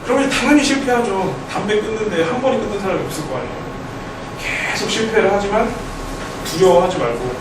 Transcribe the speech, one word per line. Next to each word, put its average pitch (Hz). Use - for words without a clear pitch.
그러면 269
당연히 269
실패하죠. 214
담배 202
끊는데 208
한 -
번에 254
끊는 202
사람이 180
없을 147
거 131
아니에요. -
계속 -
실패를 214
하지만 202
두려워하지 165
말고 123